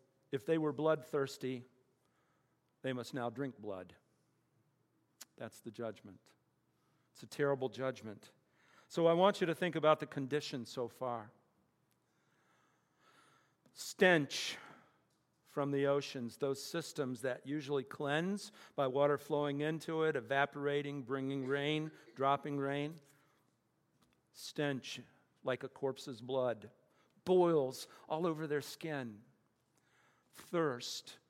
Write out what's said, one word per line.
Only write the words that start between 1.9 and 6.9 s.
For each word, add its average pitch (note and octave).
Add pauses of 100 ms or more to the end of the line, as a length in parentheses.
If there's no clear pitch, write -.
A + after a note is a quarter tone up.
they C3
must B2
now A#2+
drink B2
blood. F#2+ (1400)
That's A2+
the A#2
judgment. G#2+ (960)